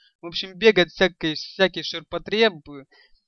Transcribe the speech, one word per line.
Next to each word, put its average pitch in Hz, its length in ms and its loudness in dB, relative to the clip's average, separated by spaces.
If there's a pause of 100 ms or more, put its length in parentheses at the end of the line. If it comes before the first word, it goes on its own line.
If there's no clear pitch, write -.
(200)
В - 60 -14
общем, 185 320 -10
бегают 180 320 4
всякие, 170 460 0
всякие 180 480 -2
ширпотребы 170 1040 -4 (400)